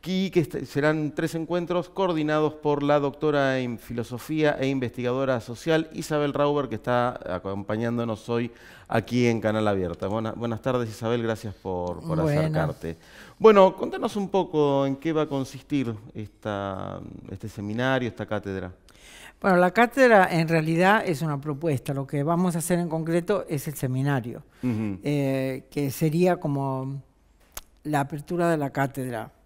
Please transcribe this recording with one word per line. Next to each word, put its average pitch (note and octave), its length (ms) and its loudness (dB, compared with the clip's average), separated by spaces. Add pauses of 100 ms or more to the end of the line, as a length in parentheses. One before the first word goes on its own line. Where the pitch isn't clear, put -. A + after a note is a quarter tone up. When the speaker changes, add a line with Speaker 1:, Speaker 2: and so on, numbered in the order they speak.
Speaker 1:
y F#3 200 0
que F3+ 100 2
est-, - 240 -4
serán D3+ 500 0
tres E3 220 -4
encuentros E3+ 540 -2
coordinados D#3 640 0
por D3 280 0
la C#3+ 160 4
doctora C#3 640 2
en B2 180 -4
filosofía B2+ 800 -2
e C3+ 100 0
investigadora B2+ 720 0
social D#3+ 520 -2
Isabel D3 400 -2
Rauber, C#3+ 360 0
que A2+ 60 -6
está B2 440 0 (160)
acompañándonos G#2+ 920 -4
hoy A#2 200 0 (380)
aquí A#2+ 400 2
en A2+ 140 2
Canal G#2+ 260 2
Abierta. F#2+ 400 -2
Buena-, A2 240 -4
buenas A#2 300 -6
tardes, B2 280 0
Isabel, A2+ 340 -2
gracias A2 320 -4
por, F2+ 440 -6
por E3 220 -2
Speaker 2:
Buenas. D3+ 160 2
Speaker 1:
acercarte. D#3 580 -2 (420)
Bueno, G3 380 8
contanos E4+ 400 -6
un G3+ 140 -4
poco D3 560 2
en C3+ 100 -2
qué D#3+ 160 -4
va D#3 120 0
a D3+ 40 -4
consistir C3+ 680 -4 (220)
esta, G2 840 -6 (280)
este G2+ 200 -10
seminario, A#2+ 580 -2
esta G#2+ 180 -8
cátedra. F#2+ 460 -6 (680)
Speaker 2:
Bueno, F#3+ 160 4
la F3+ 140 6
cátedra A#3 600 6
en E3 160 2
realidad E3 580 4
es D#3 160 -2
una D3+ 200 -2
propuesta. C#3+ 520 -2
Lo C3+ 140 -4
que C#3+ 160 -2
vamos E3+ 320 2
a F3 40 0
hacer F3 200 0
en F3 80 -2
concreto E3 600 0
es D3 180 -4
el D3+ 60 -8
seminario, C3 680 -2 (200)
Speaker 1:
Ujú. G#2+ 400 -2
Speaker 2:
eh, C3+ 680 -2
que C#3+ 220 -2
sería E3+ 460 2
como C#3 640 -4 (840)
la D3 160 0
apertura E3+ 500 -2
de E3 60 4
la C#3+ 140 0
cátedra. B2+ 600 -4 (140)